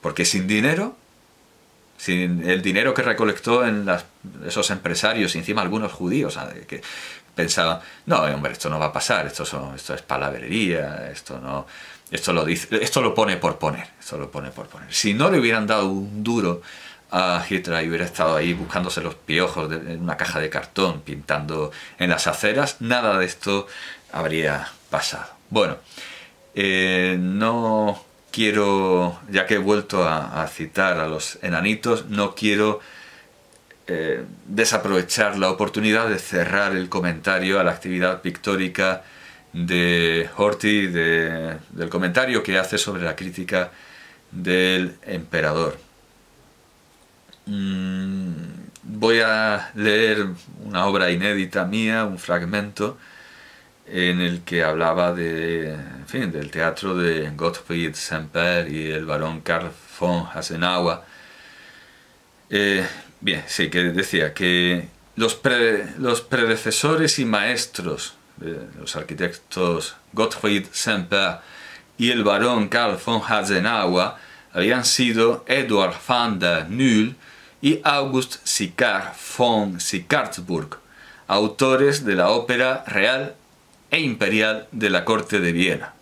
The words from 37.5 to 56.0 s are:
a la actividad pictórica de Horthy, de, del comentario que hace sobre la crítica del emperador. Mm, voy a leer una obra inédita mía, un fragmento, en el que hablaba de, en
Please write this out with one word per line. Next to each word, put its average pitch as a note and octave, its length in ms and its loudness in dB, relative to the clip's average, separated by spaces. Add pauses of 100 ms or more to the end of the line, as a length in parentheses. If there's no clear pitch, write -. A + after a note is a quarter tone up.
a - 20 -2
la F2 80 2
actividad F2+ 500 -4
pictórica F#2 840 -2 (500)
de E2+ 840 2
Horthy, G#2 520 2
de, E2 680 0 (140)
del E2+ 180 -8
comentario G2 560 0
que F#2 140 0
hace F#2+ 200 0
sobre F2+ 260 -2
la D#2+ 120 -2
crítica F#2 560 -4 (600)
del F#2 720 2
emperador. D#2+ 760 -2 (1700)
Mm, F#2+ 880 -4 (500)
voy A2+ 380 4
a A2 540 2
leer G#2+ 520 4 (380)
una G2 220 0
obra F#2+ 220 4
inédita F#2+ 540 0
mía, A2 400 0
un F#2+ 160 -4
fragmento, G2+ 800 -2 (880)
en F2+ 320 2
el F2 220 0
que E2+ 220 0
hablaba E2 500 2
de, E2 600 -2
en C#2 340 -14